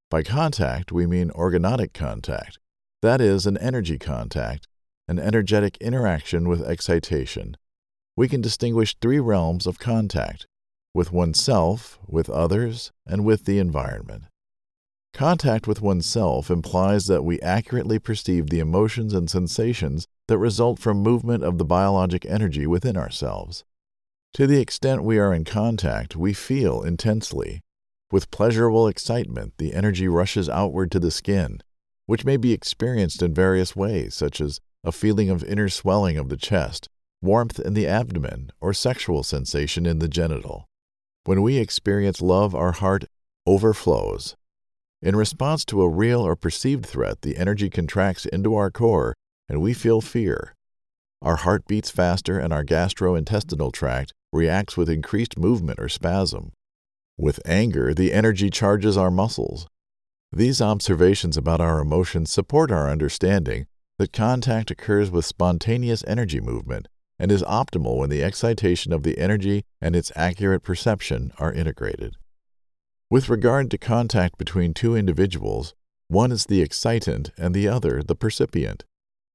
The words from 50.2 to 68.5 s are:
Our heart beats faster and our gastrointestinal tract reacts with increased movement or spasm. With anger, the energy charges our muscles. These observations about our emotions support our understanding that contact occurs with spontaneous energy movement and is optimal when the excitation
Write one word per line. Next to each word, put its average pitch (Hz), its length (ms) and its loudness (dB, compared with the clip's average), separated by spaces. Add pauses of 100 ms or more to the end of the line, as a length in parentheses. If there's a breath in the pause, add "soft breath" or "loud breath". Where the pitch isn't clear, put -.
Our 82 140 2
heart 90 320 0
beats 107 240 -2
faster 92 480 0
and 80 140 -2
our 76 100 -2
gastrointestinal 82 1120 0
tract 65 400 -4 (180)
reacts 82 460 0
with 85 120 2
increased 85 480 -2
movement 85 420 0
or - 100 -6
spasm. 85 640 -2 (640)
With 73 280 0
anger, 78 480 2
the 87 200 2
energy 101 360 2
charges 101 460 2
our 92 160 4
muscles. 87 560 -2 (640)
These 123 300 2
observations 95 760 2
about 82 240 2
our 82 180 2
emotions 80 520 0
support 143 400 2
our 73 180 2
understanding 76 760 0 (320)
that 101 160 -2
contact 117 560 0
occurs 104 400 0
with 87 160 0
spontaneous 110 800 0
energy 98 340 -2
movement 57 480 -6 (300)
and 92 140 2
is 98 120 4
optimal 73 540 -2
when 69 120 0
the 71 140 0
excitation 98 720 0